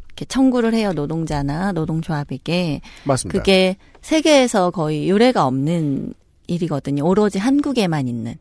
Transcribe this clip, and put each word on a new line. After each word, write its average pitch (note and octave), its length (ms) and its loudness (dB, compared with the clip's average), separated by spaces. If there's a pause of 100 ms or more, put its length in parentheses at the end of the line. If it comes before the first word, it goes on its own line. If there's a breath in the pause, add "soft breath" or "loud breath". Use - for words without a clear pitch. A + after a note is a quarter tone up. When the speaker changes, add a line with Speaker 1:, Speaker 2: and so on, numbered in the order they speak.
Speaker 1:
이렇게 - 160 -14
청구를 B3 500 2
해요. G#3+ 180 0
노동자나 D3+ 800 -2
노동조합에게. D#3+ 1080 -4 (240 loud breath)
Speaker 2:
맞습니다. C#3 340 0
Speaker 1:
그게 F#3 380 4 (260 soft breath)
세계에서 C4 680 4
거의 D#3 380 -2
유례가 G#3+ 380 4
없는 C#3 680 -2 (320)
일이거든요. C#3+ 580 -2
오로지 G3 340 2
한국에만 A3 680 0
있는. A#2 320 -8